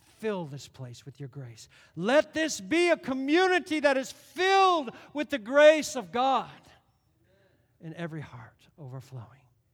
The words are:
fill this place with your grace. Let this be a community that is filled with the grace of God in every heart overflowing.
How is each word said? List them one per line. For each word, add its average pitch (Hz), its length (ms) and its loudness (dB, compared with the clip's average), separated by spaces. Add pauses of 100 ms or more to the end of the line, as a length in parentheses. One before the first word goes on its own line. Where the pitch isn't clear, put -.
(180)
fill 202 280 -6
this 139 220 -16
place 123 360 -16
with 135 140 -18
your 139 100 -12
grace. 120 400 -18 (280)
Let 254 360 0
this 311 280 -4
be 320 300 0
a 311 60 2
community 302 840 0
that 277 160 2
is 262 160 -6
filled 370 760 2 (220)
with - 180 -6
the 285 80 -2
grace 285 580 6
of 185 160 -8
God 247 360 0 (1300)
in 160 140 -14
every 160 260 -10
heart 120 340 -18 (240)
overflowing. 127 480 -16 (480)